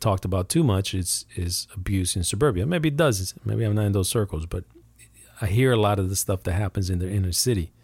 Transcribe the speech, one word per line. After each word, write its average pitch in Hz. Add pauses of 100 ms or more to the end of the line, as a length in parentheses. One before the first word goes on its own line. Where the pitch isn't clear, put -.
talked 98
about 92
too 165
much 98
is, - (100)
is 87
abuse 95
in 90
suburbia. 104
Maybe 160
it 143
does. 117 (100)
Maybe 107
I'm 107
not 107
in 101
those 98
circles, 90
but 90 (800)
I 104
hear 127
a 120
lot 104
of 92
the 98
stuff -
that 92
happens 95
in 92
the 90
inner 95
city. 95 (120)